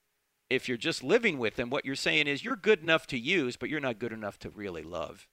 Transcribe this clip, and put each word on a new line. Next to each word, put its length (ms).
If 200
you're 80
just 260
living 360
with 180
them, 140
what 140
you're 120
saying 300
is, 180
"You're 120
good 260
enough 260
to 100
use, 380
but 120
you're 120
not 180
good 140
enough 280
to 100
really 320
love. 500